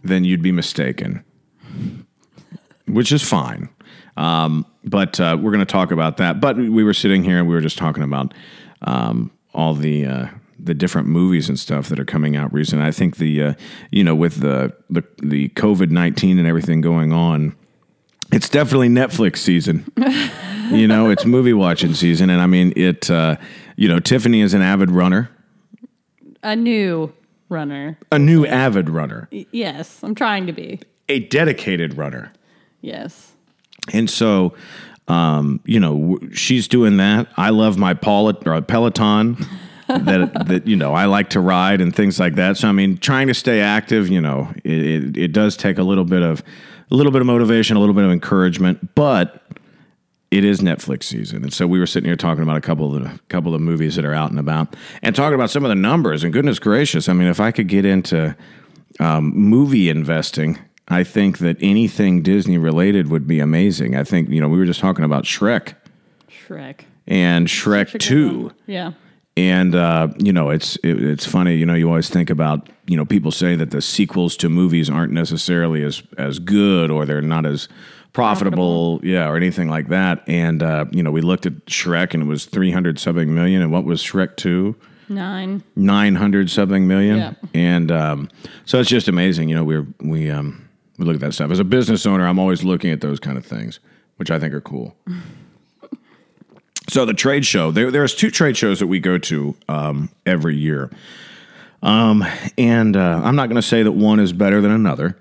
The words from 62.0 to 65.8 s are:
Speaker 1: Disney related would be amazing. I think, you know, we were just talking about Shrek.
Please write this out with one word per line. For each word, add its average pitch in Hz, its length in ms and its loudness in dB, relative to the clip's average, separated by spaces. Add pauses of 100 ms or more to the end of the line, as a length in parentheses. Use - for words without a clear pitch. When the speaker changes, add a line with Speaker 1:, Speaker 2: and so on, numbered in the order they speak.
Speaker 1:
Disney 92 360 2
related 82 520 2
would 73 180 -2
be 78 140 2
amazing. 78 560 0
I 71 80 -2
think, 85 240 0
you 78 100 0
know, 73 80 0
we 82 100 2
were 92 80 2
just 87 140 -2
talking 92 240 0
about 73 220 0
Shrek. - 500 -2 (720)